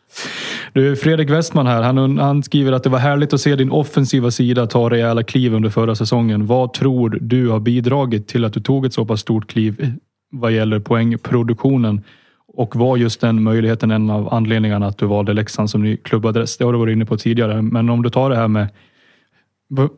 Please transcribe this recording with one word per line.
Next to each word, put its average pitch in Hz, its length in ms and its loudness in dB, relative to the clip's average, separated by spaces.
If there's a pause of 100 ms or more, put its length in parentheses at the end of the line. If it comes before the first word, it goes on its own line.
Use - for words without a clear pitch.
(720)
Du, 135 220 2
Fredrik 156 340 0
Westman 156 380 0
här. 117 140 2
Han 131 180 2
un-, 139 220 2
han 143 220 0
skriver 135 280 2
att 127 120 0
det 131 60 2
var 127 100 2
härligt 143 340 2
att 135 80 0
se 143 140 2
din 135 160 0
offensiva 135 600 0
sida 120 360 0
ta 117 220 2
rejäla 117 340 0
kliv 123 300 0
under 110 160 2
förra 113 260 0
säsongen. 110 500 0
Vad 123 280 0
tror 123 480 0
du 120 280 0
har 110 100 2
bidragit 120 680 0
till 117 180 -2
att 104 80 -4
du 107 60 -4
tog 131 260 -2
ett 123 80 -2
så 117 120 -2
pass 107 160 -2
stort 110 280 -2
kliv 113 440 -2 (380)
vad 120 200 -2
gäller 110 280 0
poängproduktionen? 117 1200 0 (440)
Och - 280 -6
var 123 220 2
just 117 240 -2
den 113 220 2
möjligheten 110 480 0
en 107 180 0
av 104 240 -2
anledningarna 107 540 0
att 98 100 -6
du 113 80 -2
valde 104 280 0
Leksand 107 360 -2
som 107 140 0
ny 107 140 0
klubbadress? 113 600 -2
Det 127 80 -2
har 120 80 2
du 117 60 0
varit 113 140 0
inne 110 120 0
på 107 120 -4
tidigare. 110 440 0
Men 117 280 0
om 117 140 0
du 123 60 0
tar 131 200 0
det 131 60 2
här 113 120 0
med 104 200 0 (1000)
v-, 139 280 0